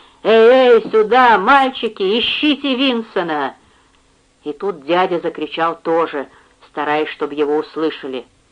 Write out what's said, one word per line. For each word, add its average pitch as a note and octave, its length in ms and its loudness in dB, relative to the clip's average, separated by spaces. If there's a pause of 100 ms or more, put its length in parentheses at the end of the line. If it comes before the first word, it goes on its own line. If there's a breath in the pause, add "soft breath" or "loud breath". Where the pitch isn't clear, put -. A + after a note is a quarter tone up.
(240 loud breath)
«Эй, A#3 520 6
эй, - 160 0
сюда, A3+ 460 4
мальчики, A#3 840 0
ищите C#4+ 560 -2
Винсона!» G3+ 800 -4 (880 soft breath)
И D3 100 -8
тут D#3 320 -8
дядя F3 340 0
закричал D#3+ 640 -6
тоже, D#3 460 -2 (420 soft breath)
стараясь, D3+ 400 -4
чтобы C#3+ 260 -8
его D3 220 0
услышали: D3 680 -8 (260)